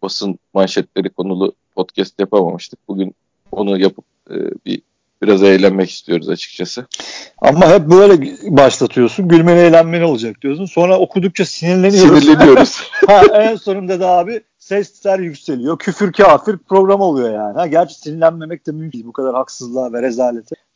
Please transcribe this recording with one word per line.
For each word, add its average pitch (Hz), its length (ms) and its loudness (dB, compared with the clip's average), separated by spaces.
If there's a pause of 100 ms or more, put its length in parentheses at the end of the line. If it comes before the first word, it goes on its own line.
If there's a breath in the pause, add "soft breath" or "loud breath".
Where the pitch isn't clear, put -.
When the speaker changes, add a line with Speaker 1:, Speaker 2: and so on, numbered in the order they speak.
Speaker 1:
basın 98 380 -10 (140)
manşetleri 95 560 -4
konulu 95 440 -6 (220)
podcast 95 440 -8
yapamamıştık. 92 680 -4
Bugün 95 280 -8 (360)
onu 98 280 -4
yapıp, - 260 -2 (260)
e, - 40 -12 (300)
bir, - 160 -10 (400)
biraz 98 220 2
eğlenmek 95 460 2
istiyoruz 82 400 -8
açıkçası. 92 560 -12 (560 loud breath)
Speaker 2:
Ama 160 280 2
hep 185 180 6
böyle 185 500 4 (200)
başlatıyorsun. 131 680 0
Gülmeli, 170 320 4
eğlenmeli 165 460 4
olacak 117 360 -6
diyorsun. 151 240 -6
Sonra 180 340 0
okudukça 185 460 -4
sinirleniyoruz. 185 760 2
Speaker 1:
Sinirleniyoruz. 147 580 4 (120)
Speaker 2:
<laughs> - 140 0
Ha, 202 140 6 (120)
en 220 220 0
sonunda 190 440 -6
da 185 100 -2
abi 180 320 -2 (160)
sesler 190 640 -6
yükseliyor. 160 580 -8
Küfür 185 360 -6
kafir 190 440 2
program 196 440 0
oluyor 131 320 -2
yani. 107 240 -8
Ha, 175 100 -4
gerçi 160 320 -2
sinirlenmemek 160 680 -6
de 156 40 -8
mümkün 156 200 -12
değil. 117 140 -16
Bu 117 80 -20
kadar 131 220 -6
haksızlığa 127 580 -8
ve 120 80 -8
rezalete. 120 540 -6 (200)